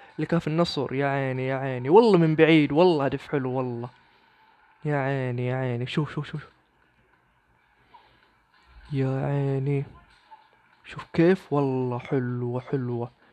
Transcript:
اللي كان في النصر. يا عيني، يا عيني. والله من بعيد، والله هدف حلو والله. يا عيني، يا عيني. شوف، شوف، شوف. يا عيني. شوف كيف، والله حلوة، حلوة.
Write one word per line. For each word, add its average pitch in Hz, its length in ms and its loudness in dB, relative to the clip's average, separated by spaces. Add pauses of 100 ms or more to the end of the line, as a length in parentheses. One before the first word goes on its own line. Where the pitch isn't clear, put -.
(160)
اللي 156 120 -6
كان 170 120 2
في - 80 -4
النصر. 156 460 -2
يا 139 140 0
عيني، 131 400 -2
يا 135 80 -4
عيني. 131 340 -4
والله 208 280 8
من 160 180 4
بعيد، 151 360 6
والله 156 340 4
هدف 135 220 -6
حلو 127 240 -2
والله. 123 380 -6 (960)
يا 147 120 -2
عيني، 131 500 -2
يا 123 80 -2
عيني. 127 320 -4
شوف، - 280 -4
شوف، 147 120 -8
شوف. - 200 -12 (2500)
يا 135 340 -2
عيني. 139 600 -2 (1000)
شوف - 280 -16
كيف، 170 400 2
والله 131 460 -2
حلوة، 123 640 -4
حلوة. 120 500 -6 (220)